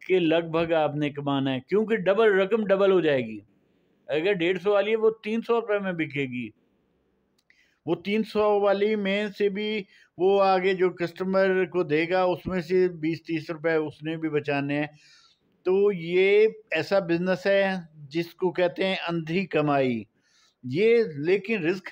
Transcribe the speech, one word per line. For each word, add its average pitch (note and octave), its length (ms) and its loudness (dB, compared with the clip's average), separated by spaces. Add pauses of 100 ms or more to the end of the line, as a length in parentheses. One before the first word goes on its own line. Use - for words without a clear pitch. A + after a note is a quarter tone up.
के F#3 120 2
लगभग E3 540 0
आपने D3 380 0
कमाना C#3 400 -2
है, B2+ 180 -4
क्योंकि G#3+ 280 0
डबल, G3 440 2
रकम G#3 240 0
डबल F#3+ 260 2
हो F#3 100 4
जाएगी। B2 420 0 (680)
अगर D#3+ 260 0
डेढ़ F3+ 240 0
सौ G3 140 0
वाली G3+ 180 2
है, A3+ 60 2
वो A3 140 2 (140)
तीन A3 160 -4
सौ A#3 180 0
रुपये G#3 200 -2
में F#3+ 180 -6
बिकेगी। C3 560 -6 (1300)
वो F3+ 80 0
तीन G3+ 280 -2
सौ G#3 380 0
वाली G3+ 360 2
में G3+ 360 -2
से G3+ 160 0
भी G#3 380 -4 (320)
वो F#3+ 200 4
आगे F#3+ 360 4
जो F3+ 160 2
कस्टमर F#3 760 0
को F3 180 -2
देगा, E3 420 0
उसमें F3+ 360 -2
से F#3 260 2 (100)
बीस D#3 280 -4
तीस D#3+ 240 -6
रुपये D#3+ 260 -2
उसने D#3 400 -4
भी D#3+ 120 -6
बचाने C#3+ 460 -2
हैं। D3+ 140 -2 (800)
तो G3 260 4
ये F#3+ 640 2 (180)
ऐसा D#3+ 280 0
बिजनेस F3+ 460 0
है G3 420 0 (200)
जिसको E3+ 420 -4
कहते F3+ 340 0
हैं F#3+ 140 0
अंधी E3 460 -4
कमाई। C#3 600 0 (600)
ये G#3+ 400 2 (140)
लेकिन F#3+ 440 -2
रिस्क F3+ 300 -4